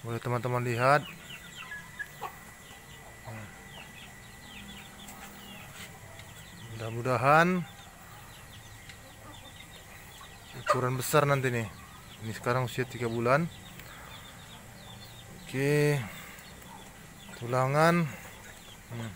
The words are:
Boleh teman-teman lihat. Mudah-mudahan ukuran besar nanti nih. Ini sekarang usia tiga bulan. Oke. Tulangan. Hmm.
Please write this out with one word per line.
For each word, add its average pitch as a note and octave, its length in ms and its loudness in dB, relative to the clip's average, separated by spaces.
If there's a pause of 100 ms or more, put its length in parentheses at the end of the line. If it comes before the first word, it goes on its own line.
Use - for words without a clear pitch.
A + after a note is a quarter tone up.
Boleh A#2 160 -2
teman-teman B2 440 2
lihat. B2 400 6 (4000)
Mudah-mudahan B2+ 880 6 (3000)
ukuran B2+ 360 6
besar C#3+ 280 6
nanti C3+ 240 6
nih. A#2 160 2 (560)
Ini A2 120 -4
sekarang B2 320 2
usia B2+ 160 0
tiga A#2+ 240 -2
bulan. A#2+ 400 6 (2000)
Oke. D3 480 6 (1400)
Tulangan. C#3 640 8 (880)
Hmm. A2+ 240 -4